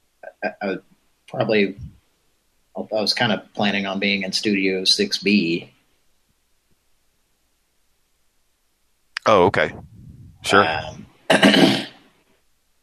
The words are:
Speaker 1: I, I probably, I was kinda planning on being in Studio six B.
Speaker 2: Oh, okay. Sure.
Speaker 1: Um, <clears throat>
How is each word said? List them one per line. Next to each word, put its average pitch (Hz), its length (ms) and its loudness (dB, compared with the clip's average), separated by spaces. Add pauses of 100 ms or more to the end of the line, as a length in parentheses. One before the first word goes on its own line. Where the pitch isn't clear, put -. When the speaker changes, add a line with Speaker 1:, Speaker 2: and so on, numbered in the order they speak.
(440)
Speaker 1:
I, 202 60 -4 (120)
I 95 160 -4 (500)
probably, 107 480 0 (1000)
I - 60 -10 (100)
was 202 220 -2
kinda 107 300 0 (100)
planning 101 320 -2
on 95 140 -6
being 98 240 -2
in 95 80 -8
Studio 95 540 -2
six 101 320 0
B. 90 540 -2 (3500)
Speaker 2:
Oh, 101 200 6
okay. 78 280 0 (680)
Sure. 98 220 4
Speaker 1:
Um, 78 400 -8 (240)
<clears throat> - 560 4 (960)